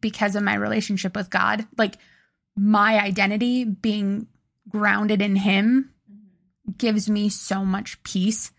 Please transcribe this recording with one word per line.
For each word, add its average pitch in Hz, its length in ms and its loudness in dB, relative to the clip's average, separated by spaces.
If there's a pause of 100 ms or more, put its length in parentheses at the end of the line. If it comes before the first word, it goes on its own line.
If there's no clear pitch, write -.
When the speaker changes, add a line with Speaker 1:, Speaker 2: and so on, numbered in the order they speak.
Speaker 1:
because 208 360 -2
of 208 60 -2
my 202 120 0
relationship 202 600 -2
with 196 140 -6
God, 214 360 0 (100)
like, 220 200 -2 (600)
my 208 440 4
identity 208 640 0
being 208 640 -2 (420)
grounded 208 540 0
in 196 140 2
him 208 540 2 (200)
Speaker 2:
Mm-hmm. - 680 -16
Speaker 1:
gives 214 320 0
me 208 180 0
so 196 360 -4
much 190 400 -4
peace 202 540 -2